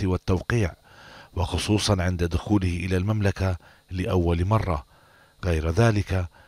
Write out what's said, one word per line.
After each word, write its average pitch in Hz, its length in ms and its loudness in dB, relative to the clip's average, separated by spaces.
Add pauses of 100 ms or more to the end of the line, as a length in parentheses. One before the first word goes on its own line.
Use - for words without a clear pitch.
والتوقيع، 92 720 0 (640)
وخصوصا 92 680 0
عند 87 220 0
دخوله 92 440 0
إلى 87 280 -2
المملكة 98 600 0 (340)
لأول 87 540 0
مرة. 95 420 0 (580)
غير 80 260 0
ذلك، 95 580 0 (200)